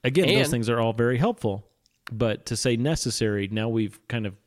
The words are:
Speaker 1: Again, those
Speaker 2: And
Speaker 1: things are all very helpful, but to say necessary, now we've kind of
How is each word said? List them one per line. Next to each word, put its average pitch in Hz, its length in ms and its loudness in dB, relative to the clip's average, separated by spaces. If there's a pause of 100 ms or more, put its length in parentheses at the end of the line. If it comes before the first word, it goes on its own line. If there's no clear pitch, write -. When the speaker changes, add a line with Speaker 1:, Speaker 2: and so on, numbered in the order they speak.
Speaker 1:
Again, 135 240 2
those 190 100 4
Speaker 2:
And 175 100 2
Speaker 1:
things 120 220 0
are 117 100 2
all 113 140 2
very 120 240 2
helpful, 120 480 -2 (460)
but 110 360 -2
to 117 80 -4
say 120 220 0
necessary, 113 760 0
now 110 180 -2
we've 110 380 -2
kind 113 180 -4
of 95 100 -6 (100)